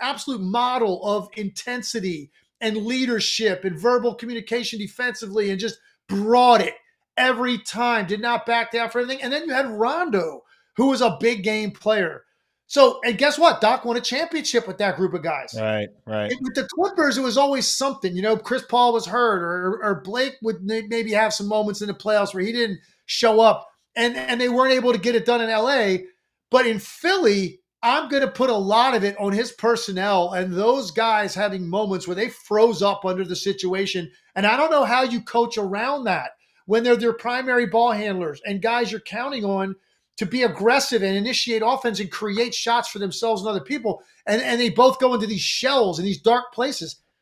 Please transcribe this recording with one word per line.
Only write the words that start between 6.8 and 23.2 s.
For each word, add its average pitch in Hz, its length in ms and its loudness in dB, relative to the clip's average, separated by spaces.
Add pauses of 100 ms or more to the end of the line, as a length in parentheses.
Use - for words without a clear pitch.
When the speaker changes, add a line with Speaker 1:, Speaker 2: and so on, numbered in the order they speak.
Speaker 1:
every 247 420 0
time, 226 480 -2
did 208 140 -4
not 240 260 -2
back 233 240 0
down 233 180 -2
for 233 100 -2
anything. 262 220 -4
And 254 100 -6
then 311 140 -4
you 302 80 -4
had 269 160 0
Rondo, 214 720 -2 (340)
who 247 100 4
was 262 140 2
a 220 180 2
big 226 240 0
game 214 280 -2
player. 196 520 -2 (440)
So, 254 380 6
and 233 120 0
guess 285 200 2
what? 311 240 6
Doc 233 240 2
won 233 120 -2
a 240 40 -4
championship 277 680 -2
with 185 100 -10
that 196 180 0
group 175 180 0
of 170 100 -4
guys. 147 320 -6
Speaker 2:
Right, 107 340 -2 (160)
right. 107 260 -2
Speaker 1:
And - 100 -6
with 262 140 -6
the 269 180 -4
Clippers, 330 440 0
it 269 60 -2
was 240 140 0
always 277 300 2
something. 254 480 -4
You 185 60 -4
know, 214 160 2
Chris 240 260 -4
Paul 240 300 2
was 226 120 -2
hurt, 208 380 0
or, 180 400 -4
or 202 180 -2
Blake 254 400 -4
would 208 220 -4
may-, 214 240 -4
maybe 226 240 -4
have 214 220 2
some 202 140 -6
moments 208 340 -2
in 208 60 -6
the 202 60 -4
playoffs 208 400 0
where 185 100 -2
he 220 100 -2
didn't 226 260 -2 (260)
show 220 360 4